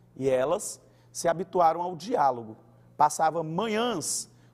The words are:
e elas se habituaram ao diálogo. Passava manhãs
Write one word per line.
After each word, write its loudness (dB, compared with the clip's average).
e -2
elas 0
se -2
habituaram 2
ao -6
diálogo. -2
Passava 2
manhãs -2